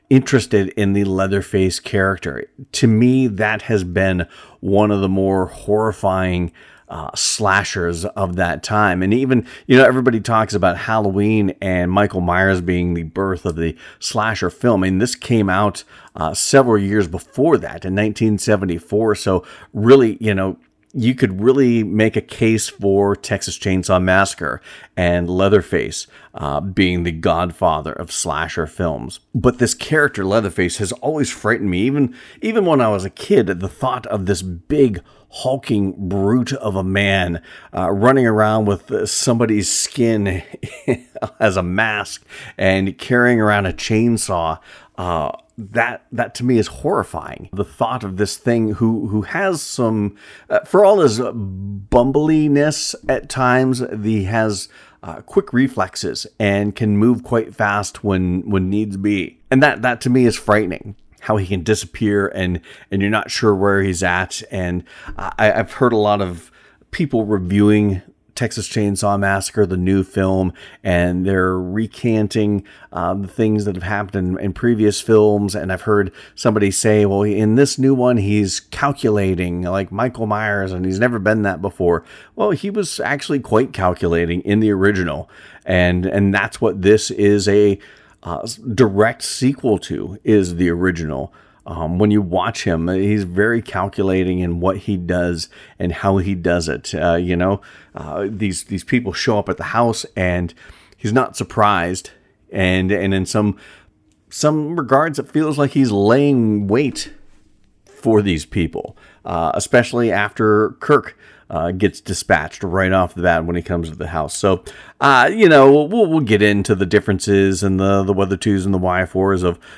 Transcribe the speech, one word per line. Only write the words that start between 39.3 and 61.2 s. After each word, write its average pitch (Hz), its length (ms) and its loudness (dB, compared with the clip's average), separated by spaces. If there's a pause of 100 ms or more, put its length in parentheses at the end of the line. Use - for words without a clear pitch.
skin 104 720 -2 (460)
<laughs> - 520 -6
as 104 160 2
a 95 60 0
mask 101 640 -4 (320)
and 95 400 0
carrying 123 420 2
around 104 280 2
a 87 60 -4
chainsaw, 104 880 -2 (380)
uh, 85 340 -4 (300)
that, 117 500 -4
that 120 240 -4
to 120 100 -6
me 123 120 4
is 107 100 2
horrifying. - 840 -6
The 95 140 -6
thought 117 400 -6
of 95 100 -8
this 101 220 -2
thing 113 380 0
who, 113 320 -2
who 104 160 -2
has 180 380 -4
some, 107 540 -2 (340)
uh, 104 120 0
for 196 240 4
all 196 160 6
his 117 180 4
bumbliness 127 1800 0 (140)
at 131 200 -2
times, 127 540 2 (180)
he 104 220 0
has, 107 460 -2 (340)
uh, 82 180 -14
quick - 320 -2
reflexes 107 720 -2 (140)
and 101 360 0
can 107 220 0
move 113 260 2
quite 113 300 -2
fast 101 500 -4
when, 92 460 -2
when 95 200 0
needs 101 280 -4
be. 98 440 -4 (100)
And 131 100 4
that, 127 200 2
that 120 200 -2
to 123 80 -2
me 123 160 4
is 113 120 2
frightening, 104 580 -2 (260)